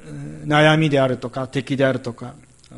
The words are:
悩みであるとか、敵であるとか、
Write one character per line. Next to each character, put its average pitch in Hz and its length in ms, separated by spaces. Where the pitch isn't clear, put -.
悩 151 320
み 160 100
で 139 120
あ 131 80
る 123 80
と 120 140
か、 131 180
敵 139 280
で 135 80
あ 135 80
る 123 60
と 120 140
か、 120 220